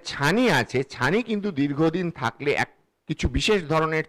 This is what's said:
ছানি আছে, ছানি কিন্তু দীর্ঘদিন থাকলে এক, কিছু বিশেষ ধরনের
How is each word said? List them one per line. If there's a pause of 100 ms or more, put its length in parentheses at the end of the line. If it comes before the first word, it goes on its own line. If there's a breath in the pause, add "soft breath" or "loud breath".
ছানি
আছে,
ছানি
কিন্তু
দীর্ঘদিন
থাকলে
এক, (380)
কিছু
বিশেষ
ধরনের